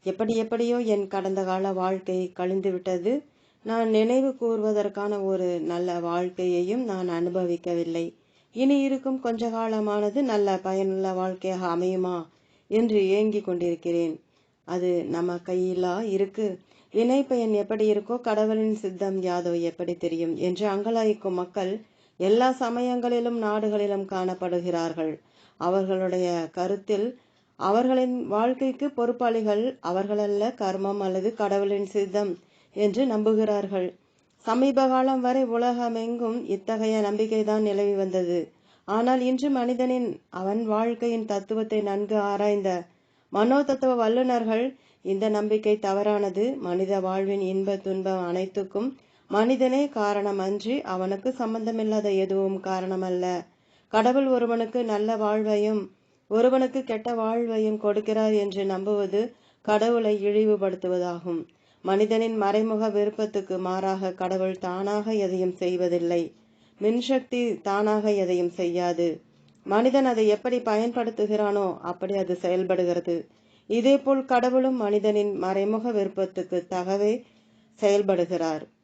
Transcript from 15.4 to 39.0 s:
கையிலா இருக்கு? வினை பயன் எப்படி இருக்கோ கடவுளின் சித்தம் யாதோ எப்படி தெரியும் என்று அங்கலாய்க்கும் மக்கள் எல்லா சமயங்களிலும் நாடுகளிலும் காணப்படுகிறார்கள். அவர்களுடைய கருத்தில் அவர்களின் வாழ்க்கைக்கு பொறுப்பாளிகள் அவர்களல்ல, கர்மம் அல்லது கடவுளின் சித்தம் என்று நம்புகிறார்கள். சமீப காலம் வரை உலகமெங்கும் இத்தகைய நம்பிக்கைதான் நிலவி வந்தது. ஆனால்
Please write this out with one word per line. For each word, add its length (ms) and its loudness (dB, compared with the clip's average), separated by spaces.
கையிலா 520 -2
இருக்கு? 380 -2
வினை 280 4
பயன் 320 0
எப்படி 340 0
இருக்கோ 320 0
கடவுளின் 560 0
சித்தம் 460 -4
யாதோ 300 -2
எப்படி 340 -4
தெரியும் 400 -2
என்று 320 -2
அங்கலாய்க்கும் 720 0
மக்கள் 320 -4
எல்லா 320 4
சமயங்களிலும் 840 -2
நாடுகளிலும் 680 0
காணப்படுகிறார்கள். 1080 -2
அவர்களுடைய 680 0
கருத்தில் 540 -2
அவர்களின் 560 2
வாழ்க்கைக்கு 600 0
பொறுப்பாளிகள் 760 0
அவர்களல்ல, 600 -2
கர்மம் 460 -2
அல்லது 340 -2
கடவுளின் 560 0
சித்தம் 420 -2
என்று 300 2
நம்புகிறார்கள். 840 0
சமீப 440 2
காலம் 320 2
வரை 240 2
உலகமெங்கும் 960 -2
இத்தகைய 520 -2
நம்பிக்கைதான் 600 0
நிலவி 320 2
வந்தது. 440 0
ஆனால் 320 2